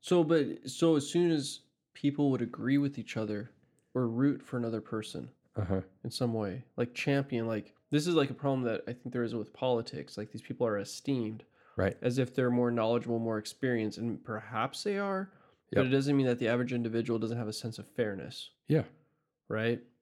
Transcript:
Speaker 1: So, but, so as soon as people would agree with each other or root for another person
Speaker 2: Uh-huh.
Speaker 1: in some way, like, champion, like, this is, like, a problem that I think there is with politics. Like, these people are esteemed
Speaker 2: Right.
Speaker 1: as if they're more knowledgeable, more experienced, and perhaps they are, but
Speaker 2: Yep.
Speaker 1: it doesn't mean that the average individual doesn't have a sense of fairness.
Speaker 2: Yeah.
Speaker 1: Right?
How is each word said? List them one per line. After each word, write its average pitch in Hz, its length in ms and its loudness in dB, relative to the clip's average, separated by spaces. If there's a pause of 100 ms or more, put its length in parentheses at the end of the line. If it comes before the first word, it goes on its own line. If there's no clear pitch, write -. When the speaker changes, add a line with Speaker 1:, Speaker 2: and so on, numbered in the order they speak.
(100)
Speaker 1:
So, 175 140 6
but, 151 440 2
so 165 280 4
as 143 120 0
soon 175 220 4
as 147 300 -2 (340)
people 143 380 2
would 123 100 0
agree 120 360 0
with 139 200 0
each - 180 -8
other 107 360 -4 (420)
or 127 140 2
root 131 340 2
for - 140 -8
another 113 240 -2
person 107 500 -8 (240)
Speaker 2:
Uh-huh. 95 280 0 (200)
Speaker 1:
in 123 80 -6
some 117 240 -2
way, 107 300 -4 (120)
like, 123 180 -2
champion, 139 520 0
like, 110 300 -4 (140)
this 151 180 2
is, 170 80 4
like, 139 140 4
a 123 40 -6
problem 135 300 0
that 113 240 0
I 123 40 -6
think 120 200 -10
there 123 100 0
is 117 140 -2
with 107 160 -8
politics. 117 680 -2
Like, 104 140 -10
these - 100 -12
people 123 240 -2
are 104 120 0
esteemed 110 680 -4 (320)
Speaker 2:
Right. 95 260 0
Speaker 1:
as 123 160 0
if 123 160 0
they're 123 160 4
more 120 220 2
knowledgeable, 117 480 2
more 113 180 -2
experienced, 110 600 -2
and 113 260 -4
perhaps 113 580 -4
they 202 160 -2
are, 196 320 -2 (400)
but - 120 2
Speaker 2:
Yep. 131 40 2
Speaker 1:
it 127 40 0
doesn't 139 260 4
mean 135 100 4
that 123 140 2
the 117 80 0
average 123 240 0
individual 117 480 0
doesn't 113 180 -2
have 117 80 -4
a 107 60 -6
sense 113 260 -8
of 113 80 -14
fairness. 101 640 -6 (160)
Speaker 2:
Yeah. 147 200 2 (600)
Speaker 1:
Right? 113 340 0 (220)